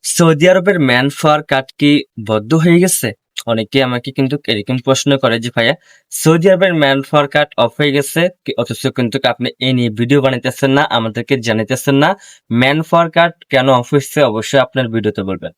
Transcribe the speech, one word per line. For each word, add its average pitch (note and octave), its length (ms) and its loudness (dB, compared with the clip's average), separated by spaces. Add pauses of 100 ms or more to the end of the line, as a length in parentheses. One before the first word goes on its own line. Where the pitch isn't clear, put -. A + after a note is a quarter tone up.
(160)
সৌদি D#3+ 340 2
আরবের F#3 300 2
ম্যান B2+ 280 2 (140)
পাওয়ার D3+ 220 2
কাট C3 240 -2 (100)
কি D3 140 2 (360)
বন্ধ A2 260 -2
হয়ে E3+ 260 4
গেছে? F3+ 280 0 (380)
অনেকে A2+ 380 -2
আমাকে B2 280 -4
কিন্তু C3+ 240 -2 (120)
এরকম A#2 300 -4
প্রশ্ন C3+ 400 -2
করে A#2 220 0
যে, A#2+ 100 -6
"ভাইয়া, A#2+ 260 -2 (360)
সৌদি E3 380 2
আরবের F#3 240 2
ম্যান C#3 280 2
পাওয়ার C#3+ 260 0
কাট D3 300 0
অফ A#2 200 0
হয়ে D3 140 0
গেছে C#3+ 300 -2 (240)
কি, C#3 120 -6
অথচ - 300 -6
কিন্তু B2 360 -4
আপনি B2 240 -2 (120)
এ B2+ 140 -2
নিয়ে A#2+ 160 0
ভিডিও A#2+ 320 2
বানাইতেছেন C3 500 -2
না, C#3+ 180 4
আমাদেরকে A2+ 480 -2
জানাইতেছেন A#2 580 -2
না, D3 140 4 (420)
ম্যান C3 300 2
পাওয়ার E3+ 280 0
কাট E3 240 0 (160)
কেন C3 200 2
অফ B2 200 2
হয়েছে?" D3 340 -2
অবশ্যই A2+ 360 0
আপনার B2+ 300 -2
ভিডিওতে G#2+ 340 -4
বলবেন। F2 340 -8